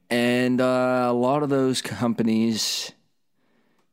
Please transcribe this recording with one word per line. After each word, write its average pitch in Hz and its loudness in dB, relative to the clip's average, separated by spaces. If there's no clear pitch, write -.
And, 123 0
uh, 127 2
a 123 0
lot 127 0
of 143 -2
those 131 0
companies, 113 -2